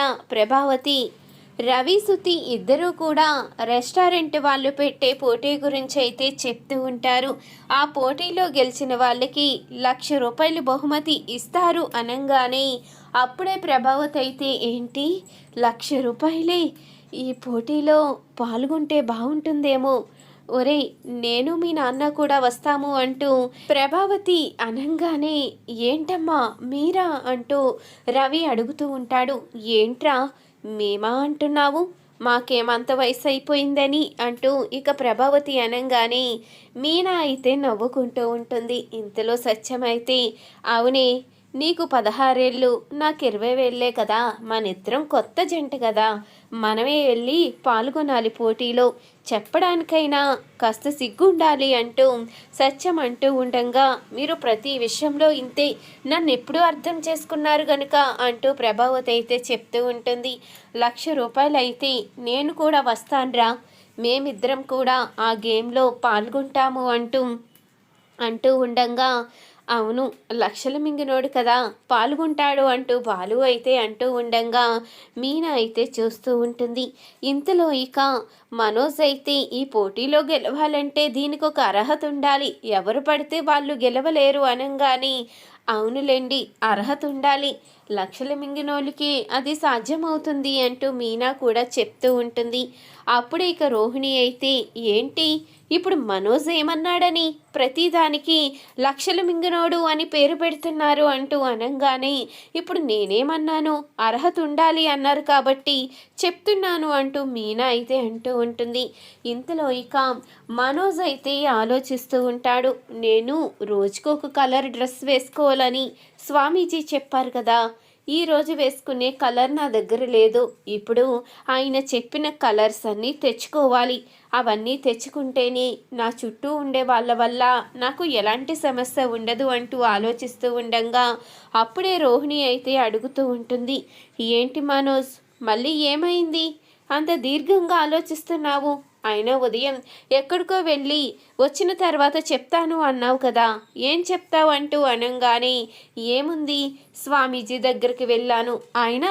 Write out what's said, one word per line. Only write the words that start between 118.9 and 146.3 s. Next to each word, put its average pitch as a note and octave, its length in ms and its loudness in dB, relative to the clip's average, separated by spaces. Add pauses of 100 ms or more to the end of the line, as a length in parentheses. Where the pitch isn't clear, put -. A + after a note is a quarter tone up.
కలర్ B3+ 440 0
నా D4+ 140 -2
దగ్గర A3 420 0
లేదు. A3+ 300 6 (280)
ఇప్పుడు G#3+ 360 0 (440)
ఆయన C4 360 0
చెప్పిన C4+ 420 -4 (100)
కలర్స్ G#3+ 500 2
అన్నీ A3 260 -4
తెచ్చుకోవాలి, B3+ 880 0 (340)
అవన్నీ A#3 440 0
తెచ్చుకుంటేనే B3+ 920 -2 (260)
నా A#3 160 -2 (100)
చుట్టూ A#3+ 380 -8
ఉండే C4+ 260 -2
వాళ్ళ A#3+ 320 2
వల్ల A#3+ 280 0 (340)
నాకు C4 280 -2 (100)
ఎలాంటి A#3+ 420 0
సమస్య B3+ 540 -2
ఉండదు," A#3 380 -2
అంటూ B3 300 -4 (100)
ఆలోచిస్తూ A#3 640 -2
ఉండంగా A#3 520 0 (480)
అప్పుడే F4+ 440 0
రోహిణి C#4+ 460 2
అయితే C4 340 0
అడుగుతూ A#3+ 480 0
ఉంటుంది, B3 520 -4 (520)
"ఏంటి B3+ 320 0
మనోజ్, C#4 500 0 (300)
మళ్ళీ A#3+ 320 0 (120)
ఏమైంది? E4 600 0 (440)
అంత D4+ 300 0
దీర్ఘంగా D#4+ 560 0
ఆలోచిస్తున్నావు? D4+ 960 -2 (320)
అయినా A3 320 0
ఉదయం B3+ 400 -2 (360)
ఎక్కడికో F4 480 0
వెళ్ళి D4 400 0 (400)
వచ్చిన D4+ 320 2
తర్వాత D#4 520 2
చెప్తాను E4 560 -2
అన్నావు C4 380 2
కదా, A#3 280 2 (340)
ఏం C#4+ 200 0
చెప్తావు?" F4 500 2
అంటూ D4 320 0
అనంగానే, B3 720 2 (540)
"ఏముంది, C#4+ 500 -2 (380)